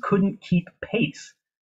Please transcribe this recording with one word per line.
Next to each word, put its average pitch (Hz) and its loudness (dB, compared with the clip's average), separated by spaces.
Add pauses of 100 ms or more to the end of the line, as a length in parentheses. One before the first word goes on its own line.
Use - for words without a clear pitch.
couldn't 196 2
keep - 0 (140)
pace. - -4 (280)